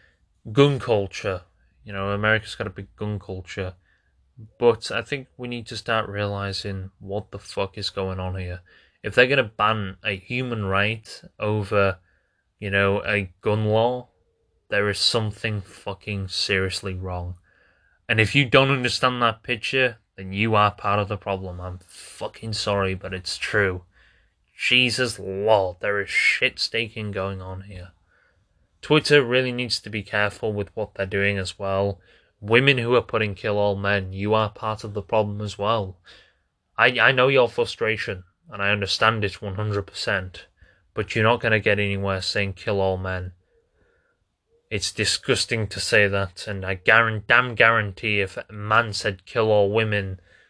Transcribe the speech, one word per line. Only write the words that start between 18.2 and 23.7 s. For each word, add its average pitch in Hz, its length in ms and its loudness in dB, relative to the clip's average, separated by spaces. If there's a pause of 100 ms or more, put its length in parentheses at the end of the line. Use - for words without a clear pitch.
if 107 140 4
you 139 100 4
don't 135 260 6
understand 123 500 0
that 113 220 0
picture, 123 560 -2 (180)
then 95 160 -12
you 107 220 2
are 104 160 6
part 104 280 -2
of 101 100 0
the 104 80 -6
problem. 95 440 -8
I'm 90 260 -10
fucking - 680 -12
sorry, 98 400 0
but 92 180 -10
it's - 240 -8
true. 95 480 0 (720)